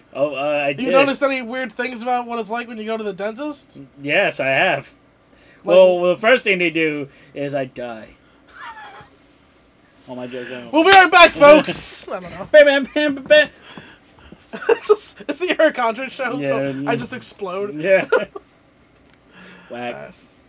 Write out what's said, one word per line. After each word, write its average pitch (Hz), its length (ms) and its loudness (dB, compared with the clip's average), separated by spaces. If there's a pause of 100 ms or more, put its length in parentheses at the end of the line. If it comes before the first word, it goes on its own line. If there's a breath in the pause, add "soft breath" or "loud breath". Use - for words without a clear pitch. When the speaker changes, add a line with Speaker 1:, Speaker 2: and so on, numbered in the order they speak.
(140 soft breath)
Speaker 1:
Oh, 143 200 -2
uh, 131 60 -8
I 147 300 -2
Speaker 2:
You 143 60 -4
Speaker 1:
did. 233 160 -4
Speaker 2:
noticed 269 300 2
any 269 200 -2
weird 247 320 -10
things 247 280 -8
about 247 240 -4
what 233 140 -8
it's 202 100 -10
like 233 200 -8
when 240 80 -14
you 214 80 -12
go 220 100 -6
to 220 80 -8
the 208 80 -6
dentist? 220 680 -10 (240)
Speaker 1:
Yes, 151 380 0
I 135 80 -2
have. 143 400 0 (800 soft breath)
Speaker 2:
Like 180 100 2
Speaker 1:
Well, 180 280 6
the 180 180 2
first 226 240 2
thing 196 140 0
they 175 100 0
do 151 400 -2 (240 soft breath)
is 143 200 -8
I 135 120 -4
die. 120 420 -14 (400)
<laughs> - 1600 -20
All 131 80 -16
my 123 120 -12
jokes 123 220 -12
are 123 220 -16
Speaker 2:
We'll 320 140 2
be 381 60 4
right 370 200 6
back, 349 200 6
Speaker 1:
<laughs> - 20 -12
Speaker 2:
folks. 294 720 4
I 214 140 -10
don't 180 100 -16
know. 190 220 -14
Speaker 1:
Bam, 302 120 10
bam, 277 180 2 (100)
bam, 302 220 -2
bam, 269 100 -14
bam. 302 240 4 (1040 loud breath)
Speaker 2:
<laughs> - 160 -4
It's - 180 0
just, - 300 0 (100)
it's 285 120 -8
the 339 220 -2
Eric 311 160 2
Andre 240 300 -4
show, 262 320 -8
Speaker 1:
Yeah, 143 80 -6
Speaker 2:
so 135 120 -2 (140)
Speaker 1:
mm. 135 140 -8
Speaker 2:
I 226 80 -2
just - 160 -8
explode. 202 680 -10
Speaker 1:
Yeah. 170 320 2
<laughs> - 1000 -8
Speaker 2:
<laughs> - 580 -20
Speaker 1:
Whack. 120 240 -10
Speaker 2:
Uh, 69 180 -18 (380)